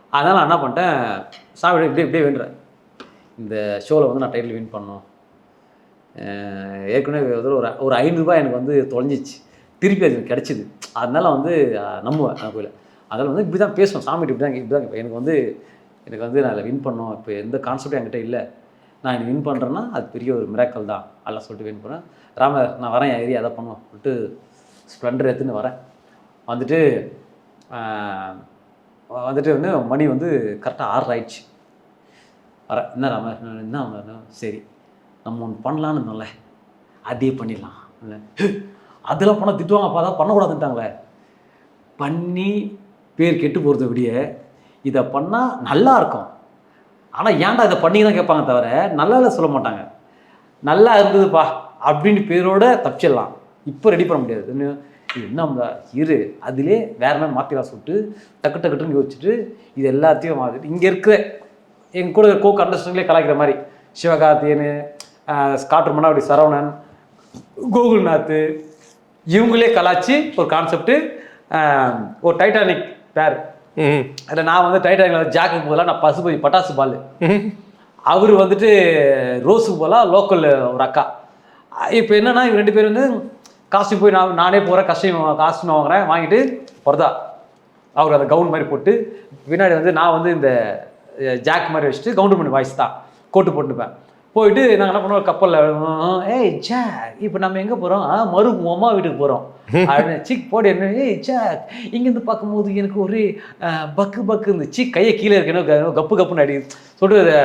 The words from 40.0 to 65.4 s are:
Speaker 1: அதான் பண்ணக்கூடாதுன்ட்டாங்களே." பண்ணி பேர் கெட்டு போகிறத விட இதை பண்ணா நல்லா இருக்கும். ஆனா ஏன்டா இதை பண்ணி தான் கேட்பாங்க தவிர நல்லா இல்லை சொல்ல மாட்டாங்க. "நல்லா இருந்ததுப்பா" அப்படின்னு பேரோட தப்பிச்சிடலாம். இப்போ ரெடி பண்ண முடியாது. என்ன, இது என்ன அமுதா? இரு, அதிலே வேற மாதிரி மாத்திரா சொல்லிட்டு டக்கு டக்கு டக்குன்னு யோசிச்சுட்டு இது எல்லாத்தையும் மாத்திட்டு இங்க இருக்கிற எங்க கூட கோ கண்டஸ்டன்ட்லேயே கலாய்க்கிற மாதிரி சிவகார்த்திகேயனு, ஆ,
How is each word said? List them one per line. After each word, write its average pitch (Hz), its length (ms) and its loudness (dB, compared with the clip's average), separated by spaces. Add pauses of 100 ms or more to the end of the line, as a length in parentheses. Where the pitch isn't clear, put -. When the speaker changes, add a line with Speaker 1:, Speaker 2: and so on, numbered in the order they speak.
Speaker 1:
அதான் 185 160 -4
பண்ணக்கூடாதுன்ட்டாங்களே." 151 760 -2 (1040)
பண்ணி 180 840 -4 (360)
பேர் 165 260 2
கெட்டு 147 200 -2
போகிறத 139 280 0
விட 120 460 -2 (480)
இதை 135 200 0
பண்ணா 214 600 -4
நல்லா 208 340 4
இருக்கும். - 380 -2 (760)
ஆனா 190 200 -2
ஏன்டா 202 340 2
இதை 185 120 2
பண்ணி 180 260 2
தான் 214 100 4
கேட்பாங்க 165 320 0
தவிர 127 420 0
நல்லா 175 300 2
இல்லை 254 140 4
சொல்ல 151 280 0
மாட்டாங்க. 113 300 -6 (760)
"நல்லா 208 360 6
இருந்ததுப்பா" 196 460 4 (420)
அப்படின்னு 156 400 2
பேரோட 196 540 4
தப்பிச்சிடலாம். 127 480 0 (360)
இப்போ 147 260 -2
ரெடி 180 140 4
பண்ண 165 180 0
முடியாது. 110 260 -6
என்ன, 139 280 -6 (400)
இது 113 100 -10
என்ன 139 180 -4
அமுதா? 123 320 -6 (160)
இரு, 143 480 -2
அதிலே 143 580 -4
வேற 143 200 0
மாதிரி 151 140 -4
மாத்திரா 135 280 -4
சொல்லிட்டு 160 560 -8 (260)
டக்கு 151 80 0
டக்கு 170 200 -2
டக்குன்னு 147 300 -2
யோசிச்சுட்டு 196 480 -2 (260)
இது 135 180 0
எல்லாத்தையும் 156 480 2
மாத்திட்டு 127 240 -6
இங்க 165 220 0
இருக்கிற 190 520 2 (540)
எங்க 180 200 -4
கூட 214 160 6
கோ 202 360 4
கண்டஸ்டன்ட்லேயே 180 420 -2
கலாய்க்கிற 151 300 4
மாதிரி 143 220 2 (440)
சிவகார்த்திகேயனு, 147 800 2 (460)
ஆ, 151 60 -4 (340)